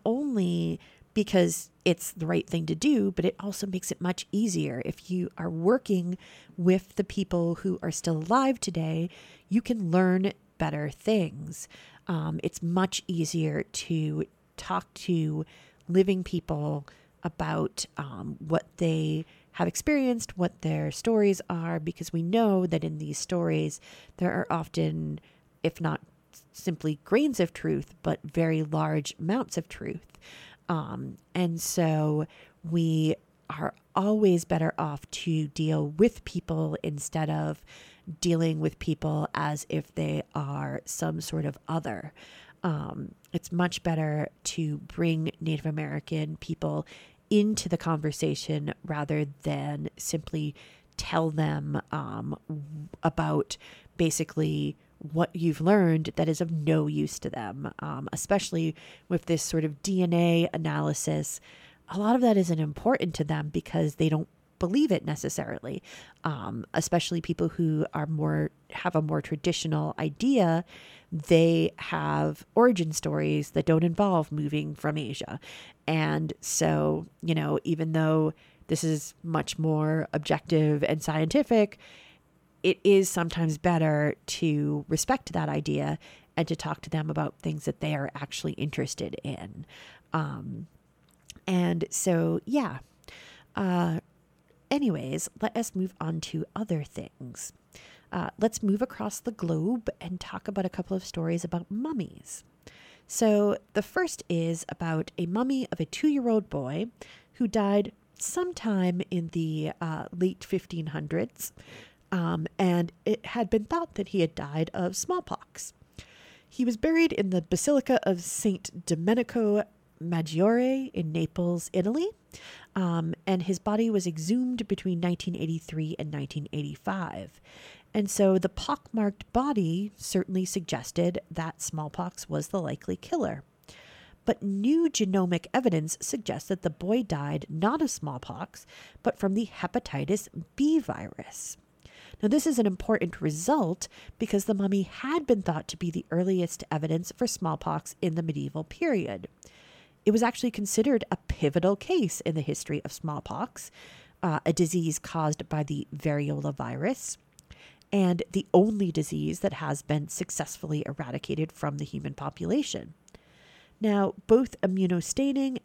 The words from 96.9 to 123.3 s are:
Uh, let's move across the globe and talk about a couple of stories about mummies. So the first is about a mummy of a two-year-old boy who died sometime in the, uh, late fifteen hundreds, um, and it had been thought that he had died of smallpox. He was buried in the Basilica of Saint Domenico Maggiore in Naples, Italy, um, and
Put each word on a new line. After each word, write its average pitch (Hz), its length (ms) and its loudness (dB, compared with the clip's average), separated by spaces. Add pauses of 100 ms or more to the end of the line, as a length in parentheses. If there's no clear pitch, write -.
Uh, 180 280 -4
let's 220 240 2
move 202 180 2
across 220 400 -4
the 247 100 -6
globe 185 600 -2 (100)
and 175 180 -8
talk - 300 -10
about 196 160 -2
a 185 60 -2
couple 190 260 -4
of 185 80 -6
stories 170 400 -4
about 170 260 -6
mummies. 240 760 -6 (600)
So 208 520 4 (160)
the 214 80 2
first - 460 -4
is 165 420 0
about 165 480 -2
a 175 80 0
mummy 254 440 0
of - 100 -6
a 160 40 2
two-year-old 233 640 2
boy 143 380 -4 (480)
who 247 120 0
died 202 460 2 (260)
sometime 196 920 0
in 170 220 -2
the, 156 400 -2 (100)
uh, 160 240 -6 (100)
late 185 260 0
fifteen 165 440 -4
hundreds, 156 640 -4 (580)
um, 165 360 0 (120)
and 175 340 2 (120)
it 214 220 0
had - 240 -4
been 214 140 2
thought 330 320 -4
that 196 120 -4
he 190 140 2
had 160 120 2
died 147 380 -2
of 185 240 -2
smallpox. - 800 -6 (760)
He - 160 -2
was 233 120 2
buried 320 360 4
in 190 180 0
the 180 120 2
Basilica 269 560 2 (100)
of 175 140 0
Saint - 640 -4
Domenico 208 800 2 (360)
Maggiore 202 920 2
in 165 200 -2
Naples, 170 600 0
Italy, 233 360 0 (640)
um, 165 400 0 (120)
and 185 180 2